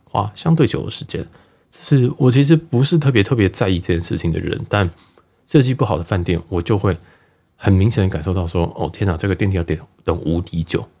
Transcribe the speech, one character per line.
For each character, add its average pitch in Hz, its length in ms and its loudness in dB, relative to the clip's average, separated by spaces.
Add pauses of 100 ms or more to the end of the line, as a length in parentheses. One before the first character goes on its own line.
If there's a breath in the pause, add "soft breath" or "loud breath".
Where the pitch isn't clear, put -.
花 104 300 -4
相 165 200 0
对 160 120 4
久 - 180 -4
的 - 60 -10
时 - 160 -10
间。 - 200 -8 (440 soft breath)
是 131 480 0
我 127 120 4
其 131 140 4
实 151 100 4
不 135 300 2
是 165 140 2
特 139 120 0
别， 113 120 4
特 113 120 -2
别 104 140 4
在 98 220 -2
意 90 100 0
这 87 140 -2
件 82 40 0
事 85 200 -4
情 85 120 -2
的 82 80 -2
人， 85 300 -6
但 98 220 0 (560 soft breath)
设 147 160 4
计 127 100 2
不 127 140 -2
好 85 100 0
的 82 80 -4
饭 92 180 -2
店， 87 160 0 (120)
我 90 100 -2
就 107 160 0
会 95 180 0 (640 soft breath)
很 - 160 2
明 98 180 4
显 110 140 2
的 95 60 2
感 82 120 -6
受 92 120 -2
到 90 120 -2
说， 85 300 -2
哦， 80 160 -4
天 98 160 -2
哪， 82 80 0
这 92 100 -4
个 95 80 0
电 101 160 -2
梯 98 60 0
要 82 60 0
等， 80 160 -4 (260)
等 82 140 -2
无 82 240 -2
敌 85 200 -6
久。 - 240 -6 (140)